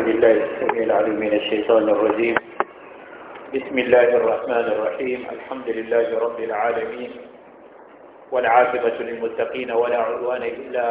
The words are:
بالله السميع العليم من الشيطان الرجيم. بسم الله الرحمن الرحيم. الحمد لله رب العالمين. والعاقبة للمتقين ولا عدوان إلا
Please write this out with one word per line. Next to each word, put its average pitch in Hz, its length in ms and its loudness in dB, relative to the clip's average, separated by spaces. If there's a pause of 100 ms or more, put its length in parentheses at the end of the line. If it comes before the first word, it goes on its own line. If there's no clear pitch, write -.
بالله 113 280 4
السميع - 500 0
العليم 107 380 2
من 107 120 -2
الشيطان 107 560 2
الرجيم. 110 480 2 (1160)
بسم 135 240 -6
الله 120 380 6
الرحمن 117 560 0
الرحيم. 123 480 -4 (120)
الحمد 120 360 -10
لله 113 380 0 (120)
رب 117 220 -2
العالمين. 113 720 -4 (1200)
والعاقبة 123 680 4
للمتقين 117 720 -6
ولا 120 280 2
عدوان 120 440 -2
إلا 127 480 -4